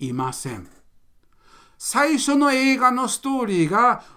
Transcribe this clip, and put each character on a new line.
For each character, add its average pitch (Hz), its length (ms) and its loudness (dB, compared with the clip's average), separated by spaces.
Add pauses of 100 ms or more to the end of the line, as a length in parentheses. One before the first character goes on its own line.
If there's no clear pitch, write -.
い 131 120 -6
ま 131 200 -4
せ 131 220 -10
ん。 92 120 -14 (1120)
最 285 400 0
初 277 160 0
の 285 180 4
映 262 260 2
画 254 120 4
の 247 160 -2
ス - 140 -6
ト 269 100 -6
ー 262 140 -2
リ 180 220 0
ー - 20 -4
が 220 340 0 (140)